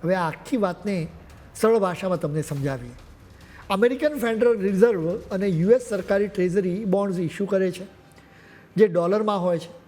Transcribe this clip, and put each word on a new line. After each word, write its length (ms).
હવે 100
આ 140
આખી 280
વાતને 500
સરળ 180
ભાષામાં 420
તમને 220
સમજાવીએ. 480
અમેરિકન 480
ફેડરલ 400
રિઝર્વ 600
અને 160
યુ 240
એસ 180
સરકારી 400
ટ્રેઝરી 560
બોન્ડ્સ 340
ઇસ્યુ 280
કરે 260
છે, 120
જે 120
ડોલરમાં 540
હોય 160
છે. 100